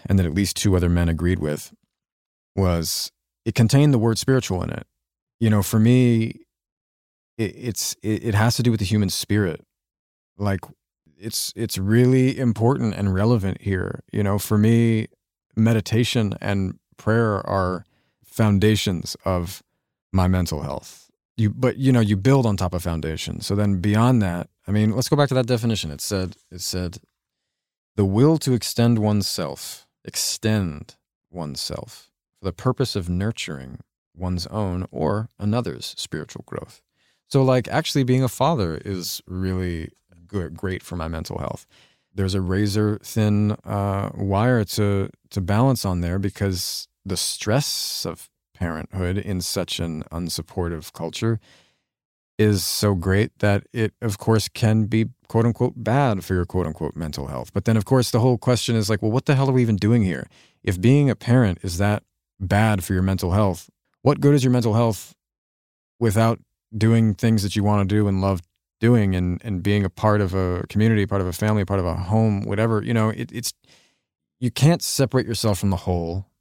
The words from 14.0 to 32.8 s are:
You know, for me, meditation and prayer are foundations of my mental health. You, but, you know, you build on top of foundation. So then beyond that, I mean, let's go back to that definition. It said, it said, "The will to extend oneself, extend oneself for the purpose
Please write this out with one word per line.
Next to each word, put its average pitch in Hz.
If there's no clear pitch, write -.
You 107
know, 101
for 107
me, 113
meditation 113
and 98
prayer 110
are 92
foundations 104
of 90
my 92
mental 90
health. -
You, 107
but, 123
you 131
know, 123
you 104
build 131
on 104
top 90
of 87
foundation. 80
So 98
then 101
beyond 110
that, 87
I 98
mean, 107
let's 127
go 151
back 143
to 131
that 127
definition. 113
It 71
said, 92
it 87
said, 90
"The 101
will 131
to 127
extend 117
oneself, 98
extend 95
oneself 85
for 95
the 92
purpose -